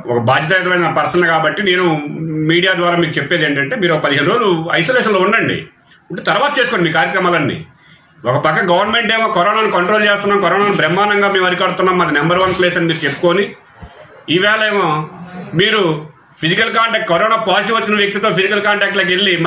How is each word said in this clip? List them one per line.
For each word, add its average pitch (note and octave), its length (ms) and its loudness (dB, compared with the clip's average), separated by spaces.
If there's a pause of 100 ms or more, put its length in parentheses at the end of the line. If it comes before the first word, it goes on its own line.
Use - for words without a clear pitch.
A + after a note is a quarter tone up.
(120)
ఒక A#2+ 60 0 (120)
బాధ్యతాయుతమైన F3 580 2 (100)
పర్సన్ F3 320 2
కాబట్టి D#3 400 0
నేను F3+ 160 2 (640)
మీడియా F3+ 300 2
ద్వారా F3 220 2
మీకు D#3+ 180 -2
చెప్పేది D#3 280 0
ఏంటంటే, C#3 340 -2
మీరు E3+ 140 2
ఒక D3+ 100 -2
పదిహేను C#3+ 260 0
రోజులు A3+ 180 0 (300)
ఐసోలేషన్లో G#3+ 460 2
ఉండండి, G3 320 0 (520)
ఉంటే F3+ 200 -10
తర్వాత B3+ 300 0
చేసుకోండి G#3+ 280 0
మీ D#3+ 100 -2
కార్యక్రమాలన్నీ. F3 600 0 (760)
ఒక B2+ 40 2 (120)
పక్క D#3+ 260 0
గవర్నమెంట్ G#3+ 440 0
ఏమో A3+ 200 0
కరోనాను G#3 400 2
కంట్రోల్ G#3 320 2
చేస్తున్నాం, G3+ 380 2
కరోనాను G3 340 2
బ్రహ్మాండంగా G3+ 560 2
మేము F#3 140 2
అరికడుతున్నాం, F3+ 500 0
మాది D3 180 0
నెంబర్ F3 240 2
వన్ F3+ 160 0
ప్లేస్ F3 220 0
అని E3 100 2
మీరు D#3 160 -6
చెప్పుకొని, F3 380 0 (920)
ఈవేళ G#3 260 2 (120)
ఏమో F#3+ 140 0 (720)
మీరు G#3+ 200 2 (640)
ఫిజికల్ G#3 360 0
కాంటాక్ట్, A3+ 340 0
కరోనా G#3+ 260 2 (100)
పాజిటివ్ G3+ 300 0
వచ్చిన G#3 240 0
వ్యక్తితో G3 380 -2
ఫిజికల్ G3+ 280 0
కాంటాక్ట్లోకి G3 460 0
వెళ్ళి F#3+ 200 0 (120)